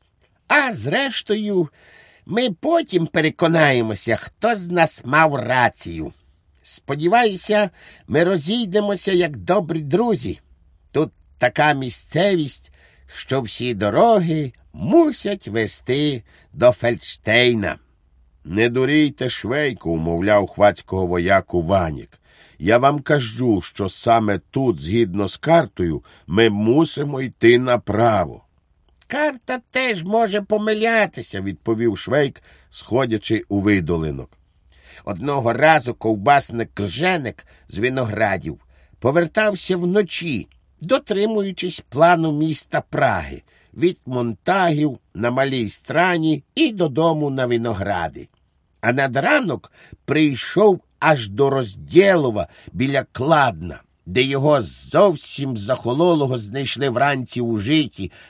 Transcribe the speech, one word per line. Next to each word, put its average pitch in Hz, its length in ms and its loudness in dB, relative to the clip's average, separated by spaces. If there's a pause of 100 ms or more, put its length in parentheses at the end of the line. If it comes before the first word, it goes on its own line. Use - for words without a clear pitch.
(480)
А 269 260 2
зрештою, 208 960 -2 (560)
ми 240 240 -2
потім 220 580 -2
переконаємося, 147 1080 0
хто - 400 -4
з 180 120 -10
нас 170 380 0
мав 147 300 4
рацію. 113 800 -2 (500)
Сподіваюся, 202 1080 0 (380)
ми 151 160 4
розійдемося 196 880 0
як 170 260 0
добрі 160 440 -2
друзі. 147 580 -2 (520)
Тут 151 200 -2 (260)
така 147 360 2
місцевість, 151 1000 -2 (440)
що 131 260 -4
всі 120 320 -4
дороги 156 800 2 (220)
мусять 220 760 0
вести 123 760 -2 (300)
до 123 180 4
Фельдштейна». 113 1080 0 (640)
«Не 104 260 0
дурійте, 131 600 0
Швейку», 139 640 -6
умовляв 87 560 0
хвацького 95 580 0
вояку 90 560 0
Ванік. 80 580 -4 (400)
«Я 104 180 2
вам 139 220 2
кажу, 120 600 0
що - 280 -6
саме 110 500 0 (120)
тут, 139 280 -2
згідно 180 480 -2
з - 100 -8
картою, 110 640 0 (240)
ми 110 220 4
мусимо 135 720 0
йти 120 380 4
направо». 107 840 -2 (640)
«Карта 262 520 -4 (120)
теж 240 320 -2
може 208 380 0
помилятися», 214 1000 -2
відповів 107 560 -2
Швейк, 139 460 -2 (260)
сходячи 110 800 -2
у 101 120 -2
видолинок. 80 680 0 (760)
Одного 139 480 -2
разу 123 400 4
ковбасник 113 840 0
Рженик 131 640 -4 (240)
з - 80 -12
Виноградів 107 800 -2 (400)
повертався 175 800 0
вночі, 175 680 -2 (340)
дотримуючись 196 1080 -2
плану 160 420 4
міста 151 580 -2
Праги — 87 520 -2 (320)
від 175 320 -2
Монтагів 147 960 -2 (140)
на 117 180 -2
Малій 131 380 0
Страні 156 760 0 (120)
і 302 160 2
додому 160 580 0
на 131 160 -2
Виногради. 101 840 -4 (540)
А 117 120 2
над 135 240 0
ранок 175 540 0 (340)
прийшов 156 760 2 (180)
аж 139 300 2
до 131 200 2
Роздєлова 135 960 2 (260)
біля 135 380 0
Кладна, 123 720 0 (240)
де 95 180 2
його 139 380 2
зовсім 139 960 0
захололого 127 800 0
знайшли 123 520 -6
вранці 127 520 -2
у 117 160 -2
житі, 110 540 -2 (180)